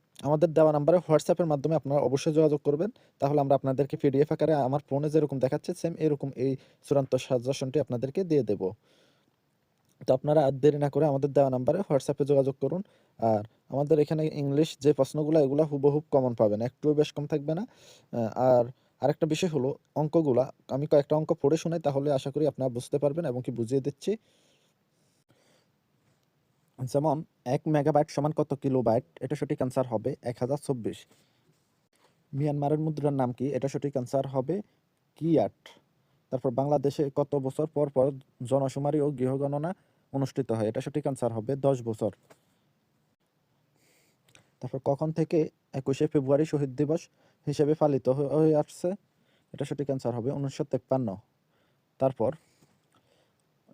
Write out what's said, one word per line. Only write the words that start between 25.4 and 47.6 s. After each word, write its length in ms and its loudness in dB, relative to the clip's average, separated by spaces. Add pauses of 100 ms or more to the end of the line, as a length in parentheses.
যেমন 440 0 (220)
এক 220 -2
মেগাবাইট 420 2
সমান 220 -2
কত 220 -2
কিলোবাইট, 520 0 (160)
এটা 140 -6
সঠিক 260 -4
আনসার 260 -2
হবে 340 -4
এক 180 -6
হাজার 180 -2 (100)
চব্বিশ। 300 -4 (1400)
মিয়ানমারের 460 0
মুদ্রার 340 -2
নাম 180 0
কি, 220 -6
এটা 140 -2
সঠিক 300 -4
আনসার 300 -2
হবে 340 -2 (540)
কিয়াট। 420 0 (720)
তারপর 220 -4
বাংলাদেশে 640 0
কত 200 0
বছর 320 -2
পর 220 -2
পর 220 2 (320)
জনশুমারি 580 0
ও 100 0
গৃহগণনা 600 -2 (400)
অনুষ্ঠিত 380 -2
হয়, 160 0
এটা 140 -4
সঠিক 260 -6
আনসার 240 -2
হবে 240 -4
দশ 280 2
বছর। 280 -2 (2500)
তারপর 260 -8
কখন 260 0
থেকে 380 0 (240)
একুশে 340 0
ফেব্রুয়ারি 380 2
শহীদ 300 -2
দিবস 260 0 (460)
হিসেবে 260 2